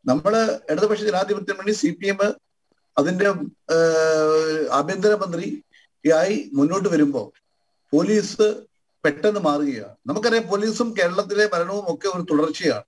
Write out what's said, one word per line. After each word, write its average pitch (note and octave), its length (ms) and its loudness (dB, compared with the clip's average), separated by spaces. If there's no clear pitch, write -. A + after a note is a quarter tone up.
നമ്മള് G3+ 500 2
ഇടതുപക്ഷ G#3 320 0
ജനാധിപത്യ G3 520 -2
മുന്നണി, G3 180 -4
സി C#4 160 0
പി G3 200 -4
എം G3 100 -2
അതിന്റെ, F3+ 300 0
ഏഹ്, D#3 1000 2
ആഭ്യന്തരമന്ത്രിയായി F#3 1800 0
മുന്നോട്ട് F3 360 2
വരുമ്പോ C#3 420 0
പോലീസ് G#3 640 2
പെട്ടെന്ന് G3+ 340 0
മാറുകയാണ്. C#3+ 560 -2
നമുക്കറിയാം, A3 400 0
പോലീസും G#3+ 520 -2
കേരളത്തിലെ F#3+ 540 0
ഭരണവും F#3 400 -4
ഒക്കെ G3 140 -6
ഒരു F3+ 240 -4
തുടർച്ചയാണ്. D3 560 0